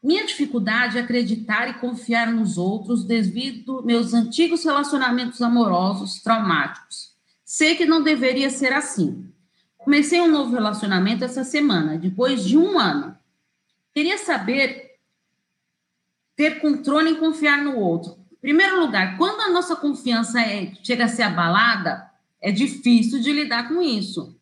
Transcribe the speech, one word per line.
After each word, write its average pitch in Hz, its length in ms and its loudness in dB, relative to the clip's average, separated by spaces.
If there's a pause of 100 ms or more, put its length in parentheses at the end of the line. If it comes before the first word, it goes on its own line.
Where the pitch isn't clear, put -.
Minha 359 220 2
dificuldade 233 720 -2
é 240 40 -2
acreditar 233 680 -2
e 240 60 -10
confiar 233 560 -2
nos 208 260 0
outros 202 460 -2
devido 233 800 -4
meus 233 300 0
antigos 330 500 2
relacionamentos 262 800 0
amorosos 196 800 0
traumáticos. 190 960 -2 (280)
Sei 311 320 0
que 339 100 0
não 311 180 4
deveria 269 460 2
ser 269 240 -2
assim. 214 540 -4 (500)
Comecei 294 440 2
um 339 100 6
novo 269 220 0
relacionamento 208 680 0
essa 254 200 -4
semana, 180 540 0
depois 202 460 0
de 214 140 4
um 370 200 4
ano. 202 400 -2 (760)
Queria 339 240 0
saber 262 800 -4 (1400)
ter - 240 0
controle 302 520 2
em 311 40 2
confiar 294 480 0
no 269 140 -2
outro. 170 400 -2 (140)
Em - 60 -20
primeiro 359 420 2
lugar, 196 380 0
quando 427 240 0
a 415 80 -2
nossa 349 260 0
confiança 240 680 -2
é, 202 320 -4 (100)
chega 247 220 0
a - 20 2
ser 233 160 -2
abalada, 185 840 0 (300)
é 202 120 -4
difícil 233 680 2
de 254 120 0
lidar 247 360 -2
com 330 140 0
isso. 190 600 -4